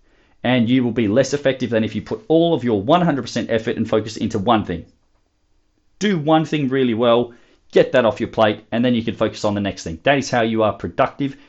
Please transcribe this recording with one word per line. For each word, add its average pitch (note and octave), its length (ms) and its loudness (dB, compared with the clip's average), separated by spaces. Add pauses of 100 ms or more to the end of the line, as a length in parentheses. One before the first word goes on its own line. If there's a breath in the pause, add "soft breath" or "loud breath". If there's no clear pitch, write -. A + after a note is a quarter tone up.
(440)
and A#2+ 260 2
you B2+ 140 2
will A#2+ 80 0
be A2+ 160 0
less B2+ 260 0
effective C3 360 -2
than A2+ 140 0
if G#2+ 120 -6
you G#2+ 60 -6
put - 260 -8
all E3 260 2
of A#2+ 100 -2
your A2 180 0
one D#3 200 2
hundred D3 200 0
percent A2 280 -6
effort A2+ 280 -2
and A2+ 120 -4
focus A2 280 -2
into A2 220 -4
one G#2 260 0
thing. E2+ 200 -8 (1120)
Do F#3+ 220 0
one D#3 260 2
thing D3+ 240 -2
really C3 240 2
well, A#2 400 2 (380 loud breath)
get - 220 4
that B2+ 120 4
off G#2 140 0
your A2+ 100 -2
plate, G#2+ 420 0
and A#2+ 140 0
then B2 80 2
you A2+ 100 0
can A2+ 120 -4
focus G#2+ 280 -2
on G#2 120 0
the G#2 60 -2
next G2 220 -6
thing. E2 200 -10
That C#3 160 2
is B2 100 -4
how B2 120 0
you A2+ 200 0
are G#2 120 2
productive, - 600 -4 (140 soft breath)